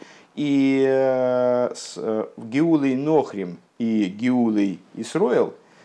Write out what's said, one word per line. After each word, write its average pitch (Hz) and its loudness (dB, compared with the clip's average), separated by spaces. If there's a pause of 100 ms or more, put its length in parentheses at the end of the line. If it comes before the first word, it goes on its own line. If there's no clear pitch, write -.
(360)
И, 135 2
э, 127 2
с-, - -14
э, 110 -2 (120)
Геулой 139 0
Нохрим 131 -2 (220)
и 110 0
Геулой 107 0 (160)
Исроэл, 160 0 (320)